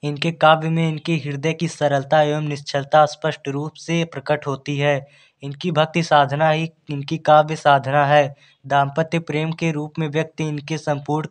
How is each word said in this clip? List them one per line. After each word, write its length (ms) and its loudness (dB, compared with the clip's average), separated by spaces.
इनके 280 -4
काव्य 380 4
में 200 0
इनके 260 -4
हृदय 380 -4
की 140 -4
सरलता 540 0
एवं 200 0
निश्चलता 640 0
स्पष्ट 420 -6
रूप 260 -6
से 300 -4
प्रकट 440 -4
होती 300 -6
है। 300 0
इनकी 280 -6
भक्ति 320 0
साधना 460 2
ही 200 -2
इनकी 280 -6
काव्य 380 4
साधना 500 2
है। 300 2
दाम्पत्य 540 0
प्रेम 320 -4
के 200 -2
रूप 280 -8
में 80 -2
व्यक्त 340 -4
इनके 360 -6
संपूर्ण 540 -4